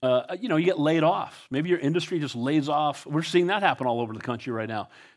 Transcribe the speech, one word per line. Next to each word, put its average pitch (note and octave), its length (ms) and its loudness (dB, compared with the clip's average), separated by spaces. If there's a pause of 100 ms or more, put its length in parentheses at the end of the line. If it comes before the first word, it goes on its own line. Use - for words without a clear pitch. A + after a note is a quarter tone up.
uh, B2+ 380 2
you B3 80 -8
know, E3 80 2
you E3 100 2
get F3 140 2
laid D#3 240 2
off. F3 480 -2
Maybe D3+ 180 -2
your F3 100 2
industry E3 400 -2
just C#3 160 -6
lays C#3 340 0
off. D3 360 -2
We're D3 160 -2
seeing F3 260 2
that G3+ 140 0
happen C3+ 240 2
all A#2 140 0
over A2+ 140 -4
the A2+ 80 -10
country A#2+ 320 -6
right A2+ 160 -4
now. G#2+ 200 -6 (280)